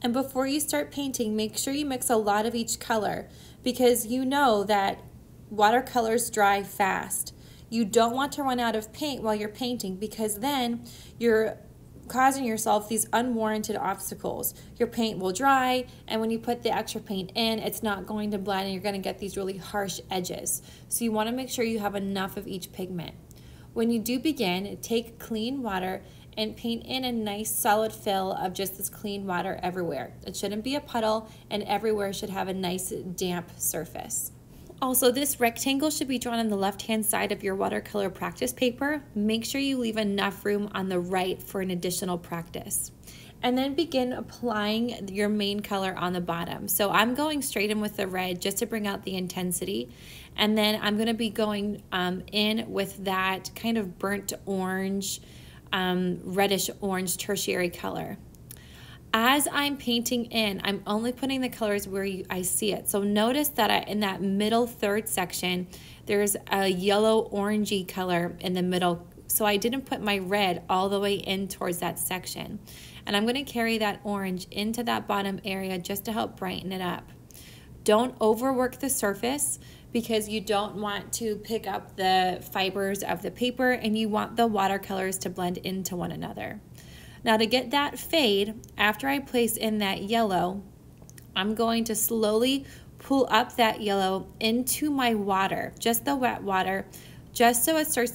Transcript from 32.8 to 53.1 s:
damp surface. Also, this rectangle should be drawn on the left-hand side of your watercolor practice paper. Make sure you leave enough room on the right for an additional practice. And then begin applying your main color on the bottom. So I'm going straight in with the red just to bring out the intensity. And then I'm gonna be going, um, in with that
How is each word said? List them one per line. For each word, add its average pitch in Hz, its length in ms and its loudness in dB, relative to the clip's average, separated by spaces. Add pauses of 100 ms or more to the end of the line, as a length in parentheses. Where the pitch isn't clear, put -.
damp 180 680 -4
surface. - 760 -4 (480)
Also, 254 300 4
this 285 280 0
rectangle 269 500 2
should 302 200 -2
be 254 100 0
drawn 233 200 -2
on 226 100 2
the 202 80 2
left-hand 202 480 0
side 202 260 2
of 208 100 -4
your 196 140 -2
watercolor 196 540 0
practice 185 420 -4
paper. 277 500 0 (140)
Make 220 300 2
sure 277 160 0
you 277 160 2
leave 226 180 0
enough 196 480 0
room 202 320 0
on 190 140 -2
the 180 100 2
right 185 420 0
for - 200 -6
an 190 100 -2
additional 180 460 -2
practice. - 760 -6 (500)
And 247 160 2
then 269 180 0
begin 262 360 0
applying 220 960 -2
your 202 220 0
main 208 320 0
color 190 360 -2
on 180 140 0
the 180 80 0
bottom. 170 480 -4
So 202 220 2
I'm 220 260 6
going 294 260 0
straight 208 300 0
in 214 80 0
with 208 160 -2
the 196 120 -2
red 185 340 -2
just 196 160 0
to 240 80 0
bring 220 200 -2
out 196 180 -4
the 190 120 -4
intensity. 185 760 -2 (460)
And 214 220 4
then 214 240 4
I'm 208 160 2
gonna 226 160 2
be 226 160 0
going, 208 520 0 (120)
um, 185 300 0 (100)
in 214 340 2
with 190 380 -4
that 190 500 0